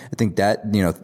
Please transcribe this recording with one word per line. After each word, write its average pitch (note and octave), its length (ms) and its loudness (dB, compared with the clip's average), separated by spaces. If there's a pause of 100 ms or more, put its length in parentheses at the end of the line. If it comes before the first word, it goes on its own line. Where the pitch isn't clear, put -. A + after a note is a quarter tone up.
(120)
I - 60 -8
think A2 180 0
that, G2+ 280 2 (100)
you G#2 100 4
know, E2+ 100 2 (100)